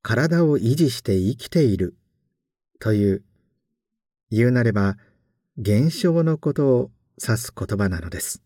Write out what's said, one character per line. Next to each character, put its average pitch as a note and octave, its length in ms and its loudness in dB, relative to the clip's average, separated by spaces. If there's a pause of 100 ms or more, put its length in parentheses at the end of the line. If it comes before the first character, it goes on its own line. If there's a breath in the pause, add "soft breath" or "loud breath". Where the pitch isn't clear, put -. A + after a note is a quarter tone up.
体 E3 440 0
を D3 140 2
維 A#2 180 0
持 D#3 140 2
し - 120 -10
て G2 140 0
生 F#2+ 200 0
き - 120 -16
て E3 160 2
い G#2 120 2
る F2 200 -4 (800)
と A2 140 -2
い G2+ 220 2
う、 - 100 -8 (1040)
言 A2+ 180 2
う - 40 4
な B2 100 2
れ A#2 100 2
ば、 G2 240 0 (640 soft breath)
現 A2 320 2
象 E3+ 320 0
の D#3+ 160 0
こ D3 160 -4
と C3+ 220 2
を B2+ 140 -2 (300)
指 A2 180 -2
す - 180 -10
言 - 200 -6
葉 G2 120 0
な E2+ 120 -4
の E2 100 -12
で D2 100 -10
す。 - 260 -12